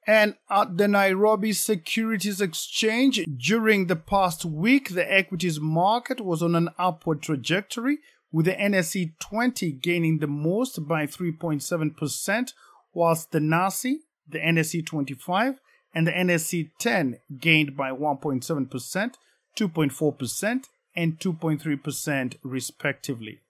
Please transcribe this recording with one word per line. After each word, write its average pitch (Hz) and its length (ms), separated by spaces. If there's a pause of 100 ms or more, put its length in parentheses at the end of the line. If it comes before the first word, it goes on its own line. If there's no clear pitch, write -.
And 214 300 (120)
at 196 280
the 208 100
Nairobi 202 640
Securities 208 880
Exchange, 220 800 (140)
during 202 480
the 175 100
past 180 480
week, 202 460
the 180 240
equities 180 460
market 196 600
was 175 220
on 170 140
an 170 140 (100)
upward 170 420
trajectory, 202 760 (320)
with 160 140
the 185 140
N 202 140
S 180 220
E 175 240
twenty 226 520
gaining 160 460
the 151 80
most 160 640
by 156 180
three 170 260
point 160 300
seven 156 300
percent, 196 640 (380)
whilst 165 400
the 165 80
nasi, 185 600 (280)
the 156 160
N 165 140
S 156 160
E 170 80
twenty-five 170 760 (340)
and 165 140
the 165 100
N 180 140
S 165 240
E 160 240
ten 170 400 (200)
gained 151 380
by 135 140
one 139 260
point 131 260
seven 143 220
percent, 185 500 (400)
two 208 140
point 156 220
four 151 200
percent, 208 580 (260)
and 165 240
two 185 140
point 160 280
three 151 140
percent, 139 680
respectively. 127 1080